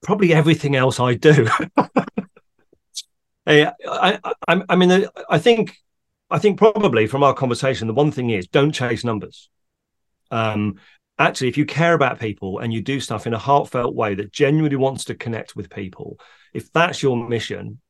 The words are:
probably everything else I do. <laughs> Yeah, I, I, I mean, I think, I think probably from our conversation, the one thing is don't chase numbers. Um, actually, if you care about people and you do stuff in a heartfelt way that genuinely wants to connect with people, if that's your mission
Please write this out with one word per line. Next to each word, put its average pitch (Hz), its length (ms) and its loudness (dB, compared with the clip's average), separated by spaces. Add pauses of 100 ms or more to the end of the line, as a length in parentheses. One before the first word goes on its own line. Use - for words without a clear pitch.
probably 190 300 2
everything 156 440 2
else 131 240 0
I 127 140 2
do. 143 380 6
<laughs> - 60 0 (1900)
Yeah, 151 260 6 (140)
I, - 300 0 (300)
I, 185 200 2
I 185 60 2
mean, 185 320 4 (240)
I 165 80 2
think, 226 380 2 (540)
I 165 100 -2
think 202 180 2
probably 202 480 4
from 131 160 -2
our 135 100 4
conversation, 123 540 -4
the 110 80 -4
one 147 160 2
thing 123 200 -4
is 95 180 -4
don't 147 240 2
chase 120 320 -4
numbers. 110 440 -6 (840)
Um, 107 480 -4 (360)
actually, 147 300 0
if 120 100 -4
you 147 80 2
care 165 300 2
about 131 240 0
people 101 400 -8
and 117 140 -6
you 113 100 -4
do 135 160 -4
stuff 120 260 -8
in 117 100 -2
a 110 40 -6
heartfelt 127 560 0
way 104 220 -2
that 104 160 -8
genuinely 147 440 2
wants 131 280 -2
to 120 100 -10
connect 113 400 -10
with 104 160 -14
people, - 480 -14 (340)
if - 200 -12
that's 170 320 0
your 131 120 0
mission 110 720 -8